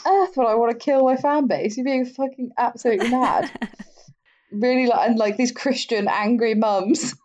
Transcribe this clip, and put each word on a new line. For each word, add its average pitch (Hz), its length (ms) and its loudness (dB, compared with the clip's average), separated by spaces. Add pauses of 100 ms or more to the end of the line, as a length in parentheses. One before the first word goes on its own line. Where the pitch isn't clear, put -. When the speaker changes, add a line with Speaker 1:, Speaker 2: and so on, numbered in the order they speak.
(240)
Speaker 1:
earth 370 140 -4
would 254 100 2
I 220 80 2
wanna 233 200 2
kill 269 280 2
my 262 120 4
fan 285 320 0
base? 208 300 -2
You're 254 80 -6
being 262 200 0
fucking 262 520 -8
absolutely 233 520 -2
mad." 247 460 0
Speaker 2:
<laughs> - 60 -12 (880)
Speaker 1:
Really, 247 360 2
like, 226 200 2
and, 226 120 2
like, 208 180 0
these 240 140 0
Christian 233 580 -2
angry 220 460 0
mums 208 580 0 (120)